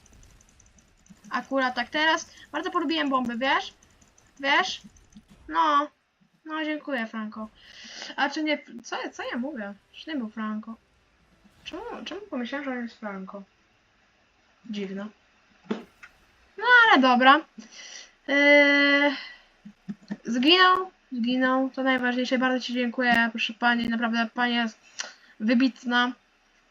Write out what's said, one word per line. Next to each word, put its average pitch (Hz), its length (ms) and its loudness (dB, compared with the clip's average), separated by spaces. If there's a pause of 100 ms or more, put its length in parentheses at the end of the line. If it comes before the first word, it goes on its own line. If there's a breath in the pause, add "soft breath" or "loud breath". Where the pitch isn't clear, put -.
(1300)
Akurat 254 420 -2
tak 240 140 -6
teraz. 320 400 0 (220 loud breath)
Bardzo 302 200 -6
polubiłem 311 380 -2
bomby, 247 280 -2
wiesz? 294 360 -2 (680)
Wiesz? 294 420 0 (680)
No. 302 400 2 (580)
No, 311 200 -6
dziękuję, 294 420 -6
Franco. 220 420 -10 (680 loud breath)
A 285 140 -2
czy 311 140 -6
nie... 302 140 -2 (260)
Co, - 140 -10 (160)
co 359 180 -10
ja 320 60 -6
mówię? 233 360 -8 (200)
Czy - 160 -18
nie 320 60 -6
był 226 140 -6
Franco? 214 460 -10 (880)
Czemu, 349 180 -14 (240)
czemu 370 160 -12
pomyślałem, 277 440 -8
że 269 60 -6
on 247 100 -6
jest 233 180 -12
Franco? 196 440 -12 (1300)
Dziwne. 202 380 -8 (1500)
No, 427 80 -4 (260)
ale 311 100 6
dobra. 262 400 6 (840 loud breath)
Yy... 285 840 6 (1120 loud breath)
Zginął, 370 680 4 (200)
zginął. 254 580 0
To 262 140 -6
najważniejsze. 254 540 0
Bardzo 254 220 0
ci 240 140 -8
dziękuję, 240 580 0
proszę 226 220 -6
pani. 240 360 -2
Naprawdę 233 440 -2
pani 240 220 -2
jest 226 240 -4 (600 loud breath)
wybitna 247 720 0 (600)